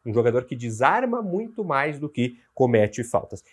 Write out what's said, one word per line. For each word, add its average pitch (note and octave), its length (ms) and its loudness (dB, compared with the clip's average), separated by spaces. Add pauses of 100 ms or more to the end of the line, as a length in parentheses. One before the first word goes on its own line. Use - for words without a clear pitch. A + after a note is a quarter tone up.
Um A#2 80 -8
jogador A#2+ 340 2
que - 100 -10
desarma D3+ 640 0
muito G#3 420 -6
mais D3 360 -2
do D3 100 -6
que B2 300 -2 (160)
comete A#2 480 2
faltas. - 500 -6